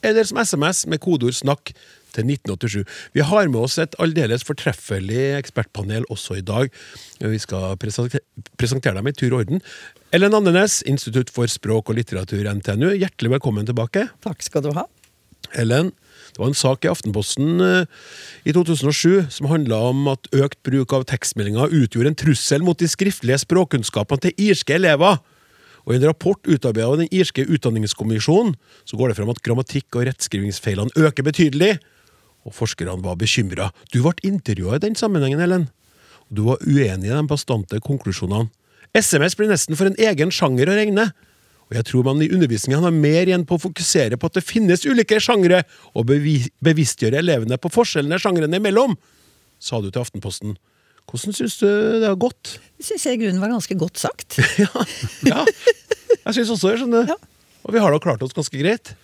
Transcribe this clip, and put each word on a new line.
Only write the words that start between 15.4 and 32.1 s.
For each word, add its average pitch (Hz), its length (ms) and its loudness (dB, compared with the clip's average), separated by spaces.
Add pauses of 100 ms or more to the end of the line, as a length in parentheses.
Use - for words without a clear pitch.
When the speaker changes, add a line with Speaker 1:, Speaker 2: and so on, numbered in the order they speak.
Speaker 1:
Ellen, 123 400 0 (400)
det - 80 -8
var 127 80 0
en 143 80 -4
sak 135 260 0
i 170 60 2
Aftenposten, 135 720 -2
eh, 180 220 4 (600)
i 160 80 0
to 170 140 4
tusen 147 240 0
og 147 80 0
sju 185 320 4
som 143 180 -6
handlet 123 460 0
om 139 180 0
at - 220 -6
økt 139 320 2
bruk 135 260 0
av 131 160 0
tekstmeldinger 117 640 -2
utgjorde 131 380 2
en 156 160 -6
trussel 147 400 2
mot 175 100 2
de 170 140 0
skriftlige 139 560 -2
språkkunnskapene 143 800 0
til 196 240 2
irske 151 260 2
elever. 175 460 4 (640)
Og - 80 -2
i 123 60 2
en 131 100 4
rapport 185 400 0
utarbeidet 117 400 2
av 139 80 2
den 165 160 0
irske 180 320 0
utdanningskommisjonen, 110 1080 0 (340)
så - 80 -12
går 120 140 0
det 104 80 -4
frem 104 100 -4
at 120 160 -6
grammatikk- 120 540 -4
og 123 100 0
rettskrivingsfeilene 101 880 -4
øker 147 300 2
betydelig, 156 480 2 (720)